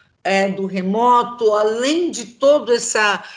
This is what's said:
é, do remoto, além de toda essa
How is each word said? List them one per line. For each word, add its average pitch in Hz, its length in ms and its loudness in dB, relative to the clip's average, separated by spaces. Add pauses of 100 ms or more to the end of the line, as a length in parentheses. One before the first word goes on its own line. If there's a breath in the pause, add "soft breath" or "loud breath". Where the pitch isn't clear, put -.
(240 loud breath)
é, 196 260 0
do 190 160 -6
remoto, 220 880 0
além 247 560 0
de 233 160 -10
toda 269 480 2
essa 214 500 0 (140)